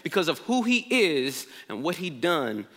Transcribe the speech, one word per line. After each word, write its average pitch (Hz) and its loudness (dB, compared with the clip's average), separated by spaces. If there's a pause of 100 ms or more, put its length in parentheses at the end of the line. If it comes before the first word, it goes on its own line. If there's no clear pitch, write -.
because 160 0
of 151 0
who 247 0
he 240 0
is 151 2 (240)
and 110 -6
what 170 -2
he'd 170 -8
done 127 0 (120)